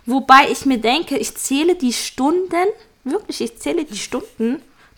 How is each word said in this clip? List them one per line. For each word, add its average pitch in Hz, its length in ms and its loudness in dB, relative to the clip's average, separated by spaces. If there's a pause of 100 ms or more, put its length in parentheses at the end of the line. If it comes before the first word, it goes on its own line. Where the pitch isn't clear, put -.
wobei 262 440 6
ich 254 160 -4
mir 262 120 2
denke, 269 380 -2
ich - 200 -6
zähle 320 380 0
die 254 180 -2
Stunden, 349 720 -2 (380)
wirklich, - 360 -6
ich 226 180 -6
zähle 311 260 -4
die 202 140 -12
Stunden, 247 640 -6 (360)